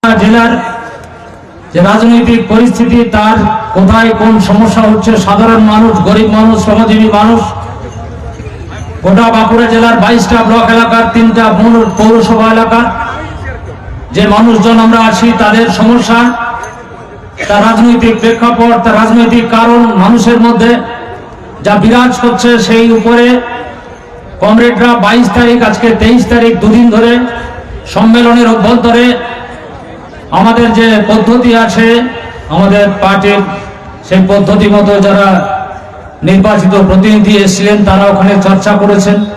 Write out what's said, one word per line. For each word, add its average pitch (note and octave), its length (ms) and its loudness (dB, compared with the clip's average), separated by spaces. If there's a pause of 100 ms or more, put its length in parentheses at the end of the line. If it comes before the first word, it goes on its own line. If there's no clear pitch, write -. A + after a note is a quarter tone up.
জেলার A3+ 480 2 (1160)
যে E3+ 120 -2
রাজনৈতিক A3+ 680 2
পরিস্থিতি, A#3+ 520 0 (100)
তার G#3+ 280 0 (360)
কোথায় A3 360 2 (100)
কোন A3 220 2
সমস্যা G#3+ 480 0
হচ্ছে, G#3+ 280 0
সাধারণ G#3 460 2
মানুষ, G#3+ 300 2 (120)
গরিব G#3+ 320 2
মানুষ, A3 220 2
শ্রমজীবী G#3+ 500 2
মানুষ, G#3+ 320 2 (1600)
গোটা F#3+ 300 2
বাঁকুড়া A3+ 360 0
জেলার A3+ 300 2
বাইশটা A3+ 460 0
ব্লক A3+ 260 2
এলাকার, A3+ 440 0
তিনটা A3+ 300 2 (120)
পৌর-, A3 400 2
পৌরসভা A3 560 2
এলাকার A3+ 340 0 (1300)
যে F#3+ 140 0
মানুষজন A3 520 2
আমরা A3+ 200 2 (100)
আছি, A#3 180 0 (120)
তাদের A3 280 2 (120)
সমস্যা, A#3 400 2 (1300)
তার G#3 200 0
রাজনৈতিক A3+ 540 2
প্রেক্ষাপট, A#3 640 0
তার A3+ 200 0
রাজনৈতিক A3+ 440 2 (100)
কারণ, A#3+ 260 2 (220)
মানুষের A#3 360 2
মধ্যে A#3 320 2 (920)
যা G#3 120 0
বিরাজ A#3+ 460 2
করছে, A#3+ 280 0 (100)
সেই A3+ 320 0
উপরে A#3 340 2 (1120)
কমরেডরা A#3+ 520 2 (120)
বাইশ A#3 320 2
তারিখ, A#3+ 280 2
আজকে G#3+ 240 -2 (120)
তেইশ A#3+ 300 2
তারিখ, A#3 300 2
দুদিন A#3 300 2
ধরে A3+ 220 2 (840)
সম্মেলনের A#3 600 2
অভ্যন্তরে A#3 520 2 (1300)
আমাদের A#3 340 2
যে A3+ 140 2 (200)
পদ্ধতি A3+ 480 2
আছে, A3+ 320 0 (600)
আমাদের G3 360 2 (140)
পার্টির G3+ 400 0 (640)
সেই F#3 240 0
পদ্ধতি G3+ 420 2
মতো G3+ 300 2
যারা G3 280 2 (1000)
নির্বাচিত F#3+ 460 2 (140)
প্রতিনিধি G#3 480 2
এসেছিলেন, G3+ 500 0
তারা F#3+ 260 2
ওখানে G3 220 0 (120)
চর্চা F#3+ 260 0 (100)
করেছেন। G3+ 360 0 (200)